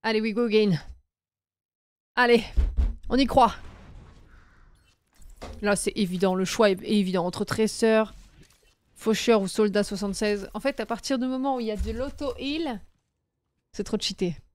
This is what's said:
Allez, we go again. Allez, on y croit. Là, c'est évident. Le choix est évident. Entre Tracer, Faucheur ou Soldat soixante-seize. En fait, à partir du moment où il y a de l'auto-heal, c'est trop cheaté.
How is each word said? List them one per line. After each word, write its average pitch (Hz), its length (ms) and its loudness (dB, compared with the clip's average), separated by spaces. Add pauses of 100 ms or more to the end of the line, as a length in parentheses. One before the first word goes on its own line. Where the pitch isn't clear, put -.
Allez, 220 160 0
we 220 120 -2
go 233 120 0
again. 208 340 4 (1400)
Allez, 240 300 4 (640)
on 233 80 0
y 262 100 4
croit. 233 280 4 (2000)
Là, 208 140 2
c'est - 220 -2
évident. 185 400 0
Le 190 80 0
choix 208 260 4
est 185 120 -2
évident. 185 440 0
Entre 180 180 -4
Tracer, 220 600 2 (920)
Faucheur 220 480 2
ou 196 60 -4
Soldat 208 340 0
soixante-seize. 202 720 -4
En 214 60 -8
fait, 277 180 -4
à 220 80 -6
partir 254 320 -4
du 247 80 -2
moment 262 300 -2
où 247 40 -6
il 226 60 -4
y 214 60 -4
a 208 40 -4
de 208 140 -4
l'auto-heal, 269 920 -6 (920)
c'est 202 120 -8
trop 208 140 -4
cheaté. 185 380 -4 (180)